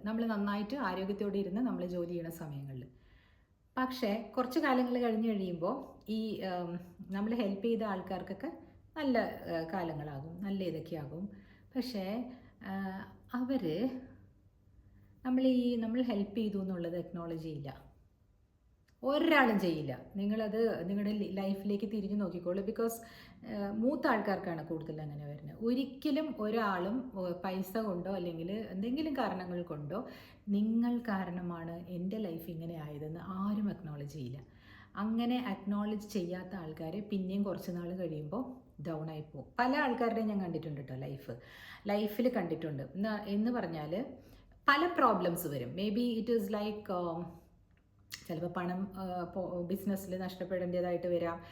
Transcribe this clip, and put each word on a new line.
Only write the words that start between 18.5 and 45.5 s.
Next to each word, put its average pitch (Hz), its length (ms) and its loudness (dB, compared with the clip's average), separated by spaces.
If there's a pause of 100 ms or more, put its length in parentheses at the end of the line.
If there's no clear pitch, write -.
ഒരാളും 277 560 8
ചെയ്യില്ല. 156 400 2 (160)
നിങ്ങളത് 208 720 2
നിങ്ങളുടെ 202 220 2
ലി-, 202 200 0
ലൈഫിലേക്ക് 196 540 0
തിരിഞ്ഞു 202 320 -2
നോക്കിക്കോളൂ. 180 460 0
Because, 226 300 0 (520)
ഏഹ്, 202 260 -4
മൂത്ത 247 360 2
ആൾക്കാർക്കാണ് 190 600 2
കൂടുതൽ 156 340 -4
അങ്ങനെ 147 240 -8
വരുന്നത്. 147 360 -10
ഒരിക്കലും 269 800 2
ഒരാളും, 214 760 2
ഏഹ്, 180 180 -2 (100)
പൈസ 190 340 -2
കൊണ്ടോ 190 380 0
അല്ലെങ്കിൽ 175 360 -2
എന്തെങ്കിലും 240 680 0
കാരണങ്ങൾ 180 440 0
കൊണ്ടോ 165 460 -4 (420)
നിങ്ങൾ 226 480 4
കാരണമാണ് 175 880 -2
എൻ്റെ 185 300 -2
ലൈഫ് 175 340 -4
ഇങ്ങനെ 165 220 -6
ആയതെന്ന് 151 500 -6
ആരും 202 460 0
അക്നോളജ് 147 440 -6
ചെയ്യില്ല. 135 280 -6 (540)
അങ്ങനെ 233 520 2
അക്നോളജ് 202 600 0
ചെയ്യാത്ത 185 460 -2
ആൾക്കാരെ 165 440 -6
പിന്നെയും 196 440 0
കുറച്ച് 190 280 -2
നാൾ 175 200 -4
കഴിയുമ്പോൾ 165 520 -2 (380)
ഡൗൺ 156 280 -4
ആയി 151 120 -6
പോകും. - 260 -12 (120)
പല 254 180 4
ആൾക്കാരുടെയും 233 500 2
ഞാൻ 202 140 2
കണ്ടിട്ടുണ്ട് 156 400 -2
കേട്ടോ, 135 140 -8
ലൈഫ്, 139 360 -8 (560)
ലൈഫിൽ 214 420 4
കണ്ടിട്ടുണ്ട്. 160 540 0
എന്നാ, 208 340 -2 (100)
എന്ന് 214 240 4
പറഞ്ഞാൽ 170 540 -2 (640)
പല 294 200 8
പ്രോബ്ലംസ് 185 600 6
വരും. 139 280 -2